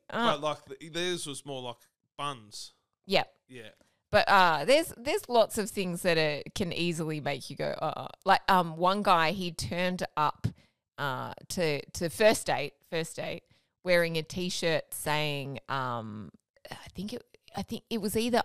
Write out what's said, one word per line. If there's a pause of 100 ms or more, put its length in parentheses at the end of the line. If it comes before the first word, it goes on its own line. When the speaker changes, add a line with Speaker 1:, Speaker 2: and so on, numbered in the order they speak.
Speaker 1:
Uh,
Speaker 2:
but,
like, (160)
the,
theirs
was
more
like (400)
buns. (320)
Speaker 1:
Yeah. (220)
Speaker 2:
Yeah. (400)
Speaker 1:
But,
uh,
there's,
there's
lots
of
things
that
are, (120)
can
easily
make
you
go,
"Uh,
uh." (160)
Like, (100)
um,
one
guy,
he
turned (120)
up, (500)
uh, (160)
to,
to
first
date, (160)
first
date, (420)
wearing
a
T-shirt
saying,
um, (400)
I
think
it, (320)
I
think
it
was
either